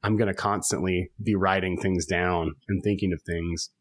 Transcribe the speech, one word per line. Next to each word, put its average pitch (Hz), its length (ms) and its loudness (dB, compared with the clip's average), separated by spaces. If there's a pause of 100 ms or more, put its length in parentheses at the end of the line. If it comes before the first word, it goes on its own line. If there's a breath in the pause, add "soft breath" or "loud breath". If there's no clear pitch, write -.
I'm 107 160 2
gonna 101 160 2
constantly 92 760 0 (120)
be 104 120 2
writing 95 460 2
things 90 240 0
down 87 520 0 (120)
and 98 140 -2
thinking 98 320 0
of 80 80 -10
things 85 480 -4 (100)